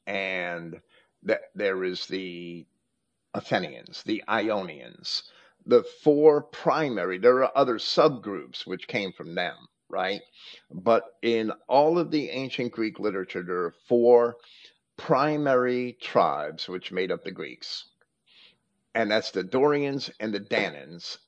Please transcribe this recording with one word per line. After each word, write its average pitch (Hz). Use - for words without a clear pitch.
and 90
th-, 90
there 95
is 92
the 87
Athenians, 76
the 107
Ionians, 98
the 120
four 147
primary. 127
There 123
are -
other 127
subgroups 104
which 92
came 101
from 82
them, 90
right? 95
But 107
in 113
all 151
of 165
the 147
ancient 127
Greek 110
literature, 95
there 90
are 85
four 120
primary 131
tribes 76
which 92
made 92
up -
the 98
Greeks. -
And 110
that's 110
the 92
Dorians 139
and 110
the 101
Danans 85